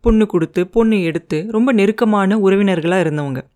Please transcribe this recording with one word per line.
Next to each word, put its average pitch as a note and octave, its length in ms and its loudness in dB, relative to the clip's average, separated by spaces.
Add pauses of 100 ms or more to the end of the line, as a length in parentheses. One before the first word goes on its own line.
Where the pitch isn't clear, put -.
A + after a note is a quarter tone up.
பொண்ணு A3 180 4
கொடுத்து, F3+ 400 -2
பொண்ணு A3 360 0
எடுத்து, E3 480 -4
ரொம்ப A#3 220 0
நெருக்கமான G#3 680 0
உறவினர்களா F#3+ 640 0
இருந்தவங்க. D3 380 -4 (160)